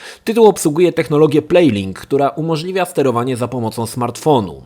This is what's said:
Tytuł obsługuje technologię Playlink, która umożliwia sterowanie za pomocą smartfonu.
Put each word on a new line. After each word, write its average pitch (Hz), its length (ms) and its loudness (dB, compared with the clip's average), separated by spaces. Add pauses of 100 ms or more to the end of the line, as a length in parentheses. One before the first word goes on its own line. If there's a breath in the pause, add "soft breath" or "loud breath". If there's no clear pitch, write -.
(240 loud breath)
Tytuł 226 220 4
obsługuje 170 480 2
technologię 156 480 2
Playlink, 104 580 0
która 139 300 -2
umożliwia 165 560 -4
sterowanie 131 520 -2
za 120 100 -4
pomocą 117 380 -6
smartfonu. 117 800 -2